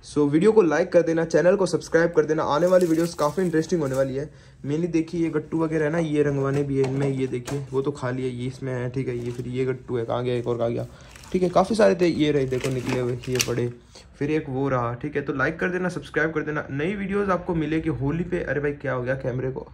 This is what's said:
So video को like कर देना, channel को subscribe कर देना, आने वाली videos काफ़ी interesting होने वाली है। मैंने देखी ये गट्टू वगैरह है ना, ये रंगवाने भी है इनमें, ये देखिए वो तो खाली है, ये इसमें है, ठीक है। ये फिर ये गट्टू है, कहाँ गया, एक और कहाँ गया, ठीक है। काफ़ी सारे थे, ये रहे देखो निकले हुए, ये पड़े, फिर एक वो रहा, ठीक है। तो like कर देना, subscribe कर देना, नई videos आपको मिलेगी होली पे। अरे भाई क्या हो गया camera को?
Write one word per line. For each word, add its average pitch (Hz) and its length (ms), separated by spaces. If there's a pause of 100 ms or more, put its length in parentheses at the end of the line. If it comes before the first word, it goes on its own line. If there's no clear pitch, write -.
So 147 260
video 175 220
को 214 100
like 165 300
कर 170 100
देना, 165 220
channel 165 320
को - 100
subscribe 165 460
कर 156 120
देना, 151 180 (120)
आने 160 120
वाली 185 200
videos 170 280
काफ़ी 147 300
interesting 160 380
होने 131 120
वाली 135 220
है। 147 120 (360)
मैंने 151 220
देखी 165 320
ये 165 120
गट्टू 151 280
वगैरह 160 260
है 147 60
ना, 170 80
ये 147 240
रंगवाने 139 400
भी 139 160
है 135 60
इनमें, 135 240
ये 131 180
देखिए 127 440
वो 131 120
तो 143 100
खाली 127 300
है, 127 80
ये 123 160
इसमें 131 260
है, 123 180
ठीक 127 180
है। 123 100
ये 120 140
फिर 120 160
ये 127 160
गट्टू 127 340
है, 113 60
कहाँ 120 200
गया, 123 100
एक 120 120
और 120 120
कहाँ 117 140
गया, 120 140 (460)
ठीक 185 100
है। 180 60
काफ़ी 190 280
सारे 196 180
थे, 175 120
ये 151 260
रहे 143 140
देखो 127 240
निकले 127 300
हुए, 123 180 (100)
ये 127 180
पड़े, 120 220 (500)
फिर 147 120
एक 151 180
वो 135 200
रहा, 120 260
ठीक 147 220
है। 143 60
तो 147 100
like 143 280
कर 185 80
देना, 180 200
subscribe 160 440
कर 156 100
देना, 151 280
नई 147 240
videos 196 360
आपको 175 240
मिलेगी 156 360
होली 147 340
पे। 175 180
अरे 135 180
भाई 143 120
क्या 139 200
हो 127 100
गया 123 140
camera 131 340
को? 131 240